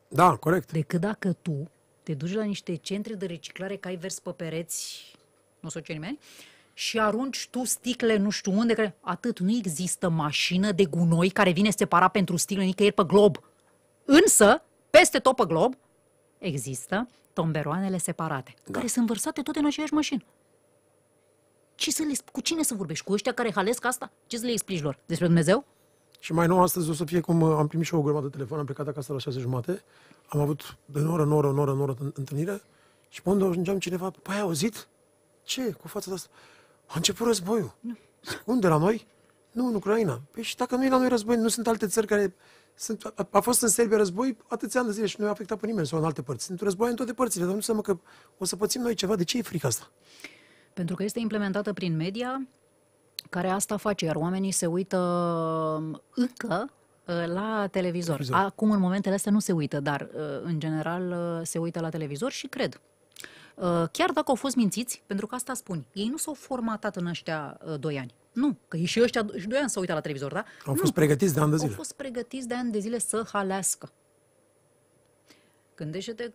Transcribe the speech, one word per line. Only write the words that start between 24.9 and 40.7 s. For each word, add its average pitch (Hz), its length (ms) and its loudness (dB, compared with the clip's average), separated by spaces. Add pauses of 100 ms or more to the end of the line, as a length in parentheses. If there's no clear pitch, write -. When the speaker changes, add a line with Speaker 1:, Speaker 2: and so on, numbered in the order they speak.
Speaker 2:
Despre 170 200 -2
Dumnezeu? 170 400 6 (560)
Speaker 1:
Și - 120 -8
mai 165 140 4
nou, 180 140 6
astăzi 175 280 2
o 165 40 0
să 160 120 -4
fie 170 160 0
cum, 165 200 4
uh, 160 160 6
am 151 100 4
primit 160 180 -2
și - 80 -4
eu 165 60 2
o 147 40 4
grămadă 147 220 0
de 143 60 -6
telefon, 139 280 -8
am 147 60 -6
plecat 139 220 -8
acasă 147 260 -8
la 135 60 -4
șase 127 200 -6
jumate, 127 440 -4 (440)
am 147 120 -2
avut 147 460 -2
de 143 140 -6
noră, 156 260 2
noră, 147 260 4
noră, 139 220 2
noră 135 260 -2
în-, 139 140 -6
întâlnire 151 480 -6 (480)
și - 120 -18
pe - 80 -2
unde 190 160 4
ajungeam 185 340 0
cineva, 180 300 -4
„Păi, - 260 -8
ai 208 60 -2
auzit?” 180 460 -2 (560)
„Ce? 247 280 -4
Cu - 160 -10
fața 190 220 -8
de 190 60 -6
asta?” - 140 -10 (560)
„A - 100 -14
început 190 300 0
războiul.” 202 540 0
Speaker 2:
Nu. 233 180 -10 (280)
Speaker 1:
Zic, - 200 -10
„Unde, 220 220 2
la 160 100 6
noi?” 208 300 0 (440)
„Nu, 247 160 -2
în 233 80 0
Ucraina.” 196 460 0 (100)
„Păi 233 120 -10
și - 120 -8
dacă 247 200 -2